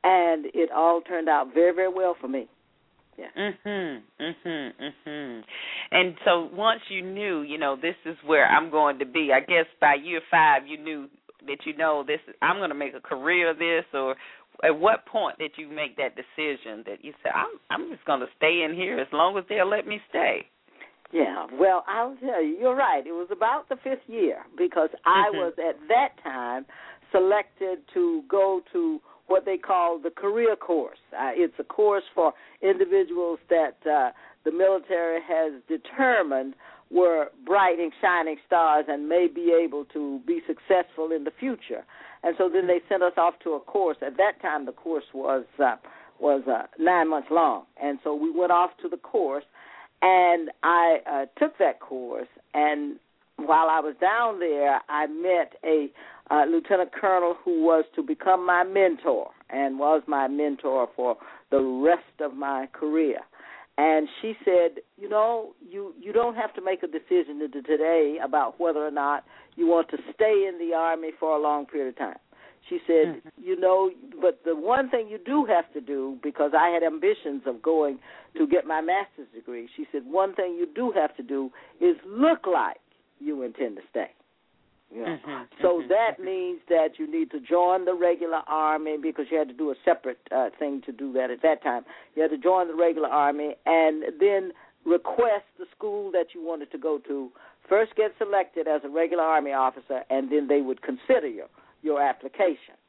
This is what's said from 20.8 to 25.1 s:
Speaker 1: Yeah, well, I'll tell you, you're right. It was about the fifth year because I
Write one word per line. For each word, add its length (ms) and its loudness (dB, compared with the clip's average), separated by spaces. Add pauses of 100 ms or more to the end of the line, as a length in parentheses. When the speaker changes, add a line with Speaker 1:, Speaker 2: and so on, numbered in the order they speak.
Speaker 1:
Yeah, 340 -2 (120)
well, 300 4
I'll 280 -4
tell 260 -4
you, 180 -2
you're 160 2
right. 300 0
It 60 -10
was 180 -8
about 380 -2
the 140 -6
fifth 240 -8
year 380 -2 (120)
because 340 0 (140)
I 240 4